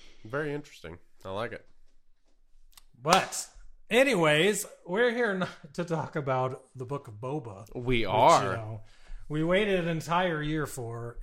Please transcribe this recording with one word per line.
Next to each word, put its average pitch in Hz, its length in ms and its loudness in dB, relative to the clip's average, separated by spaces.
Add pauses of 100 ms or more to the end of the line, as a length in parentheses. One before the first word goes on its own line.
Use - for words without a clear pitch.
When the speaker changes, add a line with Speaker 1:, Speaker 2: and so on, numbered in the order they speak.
(240)
Speaker 1:
Very 143 300 -6
interesting. 85 460 -12 (260)
I 95 60 -10
like 107 200 -6
it. - 140 -14 (1400)
Speaker 2:
But, - 460 2 (420)
anyways, 196 800 4 (180)
we're 180 240 0
here 233 220 0
n-, 185 160 -2 (260)
to 175 100 -4
talk 160 320 -4
about 131 500 -2 (100)
the 127 100 -10
Book 139 220 -8
of 107 80 -16
Boba. 117 580 -8
Speaker 1:
We 123 280 2
Speaker 2:
which, 95 60 0
Speaker 1:
are. 120 360 8
Speaker 2:
you 98 140 -2
know, 110 240 -8 (460)
we 151 160 -2
waited 190 360 2
an 165 80 -2
entire 165 560 0
year 151 240 -2
for, 117 560 -10